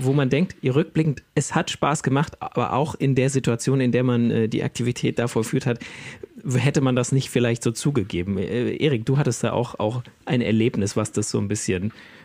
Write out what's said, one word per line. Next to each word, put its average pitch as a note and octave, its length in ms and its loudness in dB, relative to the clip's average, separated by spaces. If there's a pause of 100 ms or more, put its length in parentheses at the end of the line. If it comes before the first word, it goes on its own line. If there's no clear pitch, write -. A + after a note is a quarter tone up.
wo C3 80 2
man C#3 180 4
denkt, D3 320 0
ihr B2+ 140 2
rückblickend, D#3+ 480 0 (100)
es - 220 0
hat D#3+ 140 0
Spaß D3 340 0
gemacht, C#3 380 0
aber - 320 -2
auch C#3 200 0
in C3+ 220 0
der C3 140 4
Situation, C3 500 0
in B2 140 2
der B2 100 4
man, A#2+ 280 2
äh, A2+ 180 2
die - 140 -2
Aktivität A#2+ 540 -2
da A#2 120 0
vollführt A#2 360 -2
hat, A#2+ 140 0 (760)
hätte C3 280 2
man B2+ 160 2
das B2 160 0
nicht C3+ 160 0
vielleicht A#2+ 340 0
so A#2+ 80 0
zugegeben. G2 640 -2
Äh, G#2+ 380 -2
Erik, B2+ 300 0
du C3+ 120 2
hattest C3 280 0
da A2+ 80 0
auch, A#2 260 -2
auch A2+ 240 -2 (220)
ein B2 160 2
Erlebnis, A2 560 0
was G#2+ 160 -2
das G#2 180 -2
so A2 80 0
ein G#2 80 -2
bisschen, G2+ 460 -2 (320)